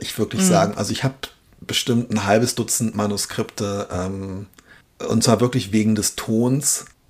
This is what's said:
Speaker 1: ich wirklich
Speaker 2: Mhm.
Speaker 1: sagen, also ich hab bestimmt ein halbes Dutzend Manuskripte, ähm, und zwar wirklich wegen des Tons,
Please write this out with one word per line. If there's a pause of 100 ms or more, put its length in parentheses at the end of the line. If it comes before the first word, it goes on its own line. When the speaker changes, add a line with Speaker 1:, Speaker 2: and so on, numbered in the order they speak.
Speaker 1:
ich
wirklich
Speaker 2:
Mhm.
Speaker 1:
sagen,
also
ich
hab (300)
bestimmt
ein
halbes
Dutzend
Manuskripte,
ähm, (640)
und
zwar
wirklich
wegen
des
Tons, (260)